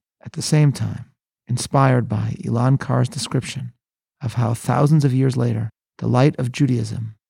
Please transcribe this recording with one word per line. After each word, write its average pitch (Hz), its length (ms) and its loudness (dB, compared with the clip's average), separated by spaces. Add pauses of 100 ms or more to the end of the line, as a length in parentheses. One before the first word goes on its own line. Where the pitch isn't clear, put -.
(240)
at - 80 -16
the 156 100 -8
same 151 300 4
time, 104 380 -6 (380)
inspired 127 600 2
by 110 320 -4
Ilan 123 380 0
Carr's 123 300 0
description 127 640 -6 (500)
of 120 120 -6
how 117 200 0
thousands 143 500 2
of 131 80 2
years 131 240 2
later, 113 320 -2 (300)
the 117 80 -4
light 123 320 4
of 123 140 -2
Judaism 117 640 -2 (140)